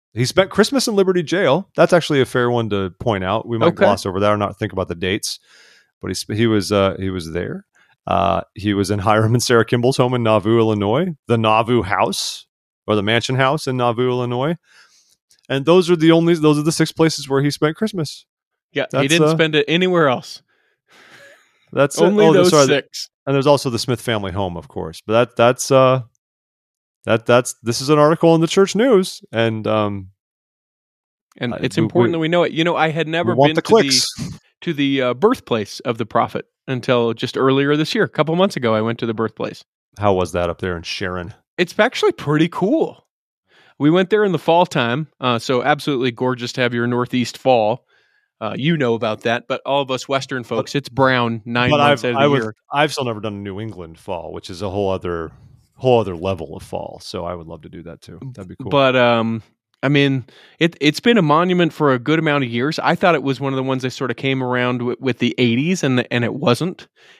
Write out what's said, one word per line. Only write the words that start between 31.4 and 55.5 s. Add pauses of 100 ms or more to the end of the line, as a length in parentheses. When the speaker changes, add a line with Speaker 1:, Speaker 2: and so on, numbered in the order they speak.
Speaker 1:
uh,
Speaker 2:
it's
Speaker 1:
we,
Speaker 2:
important
Speaker 1:
we,
Speaker 2:
that
we
know
it.
You
know,
I
had
never
Speaker 1:
we
want
Speaker 2:
been
Speaker 1:
the
Speaker 2:
to
the,
Speaker 1:
clicks. (240)
Speaker 2:
to
the,
uh,
birthplace
of
the
prophet (200)
until
just
earlier
this
year.
A
couple
months
ago,
I
went
to
the
birthplace. (340)
Speaker 1:
How
was
that
up
there
in
Sharon? (240)
Speaker 2:
It's
actually
pretty
cool. (720)
We
went
there
in
the
fall
time, (140)
uh,
so
absolutely
gorgeous
to
have
your
Northeast
fall. (560)
Uh,
you
know
about
that,
but
all
of
us
Western
folks,
Speaker 1:
But
Speaker 2:
it's
brown
nine
Speaker 1:
but
Speaker 2:
months
Speaker 1:
I've,
Speaker 2:
out
of
the
Speaker 1:
I
was,
Speaker 2:
year. (180)
Speaker 1:
I've
still
never
done
a
New
England
fall,
which
is
a
whole
other, (440)